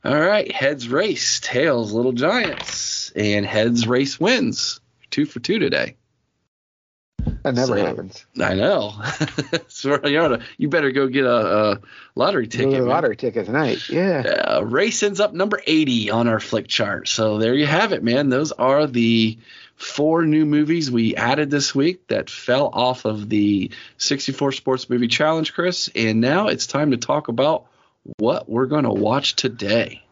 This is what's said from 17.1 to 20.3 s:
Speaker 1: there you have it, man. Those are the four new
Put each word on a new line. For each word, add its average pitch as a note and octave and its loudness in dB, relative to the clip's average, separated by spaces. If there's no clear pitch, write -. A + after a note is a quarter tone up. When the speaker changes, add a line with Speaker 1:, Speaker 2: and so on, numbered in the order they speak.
Speaker 1:
there A2+ 2
you D3 2
have F3+ 2
it, D#3+ -4
man. C3 2
Those C#3+ 0
are C#3 2
the A2+ 2
four D#3+ 0
new D#3 4